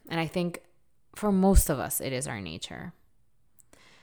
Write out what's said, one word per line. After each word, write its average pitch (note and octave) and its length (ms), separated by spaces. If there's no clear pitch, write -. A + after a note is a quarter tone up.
And E3+ 100
I E3 60
think F3 360
for G#3 160
most F#3+ 380
of C#3 100
us, - 200
it C3+ 140
is C3+ 140
our A#2 140
nature. E2+ 520